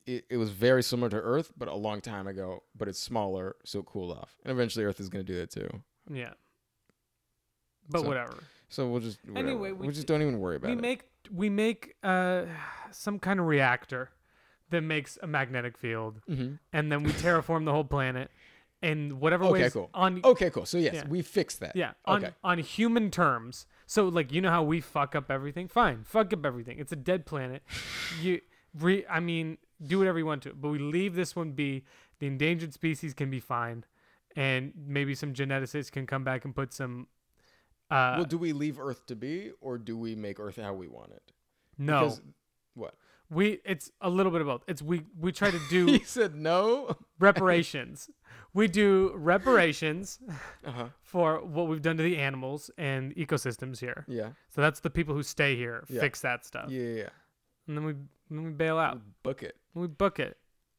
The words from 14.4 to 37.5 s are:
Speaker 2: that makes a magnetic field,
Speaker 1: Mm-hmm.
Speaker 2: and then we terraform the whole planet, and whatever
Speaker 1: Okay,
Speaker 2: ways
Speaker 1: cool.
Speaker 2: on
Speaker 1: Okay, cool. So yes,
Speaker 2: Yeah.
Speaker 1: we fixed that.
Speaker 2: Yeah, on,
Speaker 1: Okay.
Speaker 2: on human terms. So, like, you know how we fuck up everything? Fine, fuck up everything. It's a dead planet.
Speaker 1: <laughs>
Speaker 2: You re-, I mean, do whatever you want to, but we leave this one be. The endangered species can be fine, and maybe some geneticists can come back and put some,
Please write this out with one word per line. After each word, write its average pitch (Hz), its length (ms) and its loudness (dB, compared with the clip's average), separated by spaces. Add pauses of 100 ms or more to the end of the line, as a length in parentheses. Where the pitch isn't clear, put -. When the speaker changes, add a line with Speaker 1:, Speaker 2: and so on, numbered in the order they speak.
Speaker 2:
that 170 120 2
makes 156 400 -2
a 185 40 -10
magnetic 127 520 -2
field, 113 500 -4
Speaker 1:
Mm-hmm. 135 260 -4 (180)
Speaker 2:
and 151 200 2
then 147 100 0
we 151 100 2
terraform 165 520 2
the 151 80 2
whole 147 120 2
planet, 131 460 -2 (520)
and 147 380 -2
whatever 170 240 4
Speaker 1:
Okay, 185 180 8
Speaker 2:
ways 127 100 4
Speaker 1:
cool. 92 220 -4
Speaker 2:
on 185 280 2
Speaker 1:
Okay, 185 280 8
cool. 95 160 -4
So 175 120 -2
yes, 165 180 2
Speaker 2:
Yeah. 143 120 -6
Speaker 1:
we 170 140 0
fixed - 380 -2
that. - 140 -8
Speaker 2:
Yeah, 165 180 -2 (120)
on, 202 200 2
Speaker 1:
Okay. 202 100 -6 (100)
Speaker 2:
on 180 140 2
human 220 520 2
terms. 127 560 2 (200)
So, 208 200 4
like, 170 260 2
you 175 100 2
know 190 80 4
how 170 120 6
we 156 200 2
fuck 143 320 -2
up 143 160 -2
everything? 143 380 -4
Fine, 139 360 2
fuck 214 300 2
up 151 100 -4
everything. 120 340 -4
It's 143 140 -10
a 160 40 -8
dead 165 300 0
planet. 131 420 -6
Speaker 1:
<laughs> - 540 -8
Speaker 2:
You 180 180 0 (340)
re-, 180 340 2
I 165 120 -2
mean, 165 360 -4 (260)
do 156 160 0
whatever 185 200 4
you 160 80 0
want 147 160 -2
to, - 100 -12
but 147 160 -6
we 147 100 -2
leave 170 360 -2
this 175 200 -4
one 165 180 -4
be. 135 320 -4 (340)
The 143 80 -4
endangered 151 480 -2
species 156 400 -4
can 135 160 -4
be 131 100 -4
fine, 117 440 -4 (520)
and 135 400 0
maybe 139 380 -2
some 143 180 -6
geneticists 135 580 -4
can 135 160 -6
come 135 180 -4
back 131 200 -2
and 139 100 -8
put 135 180 -4
some, 123 340 -8 (840)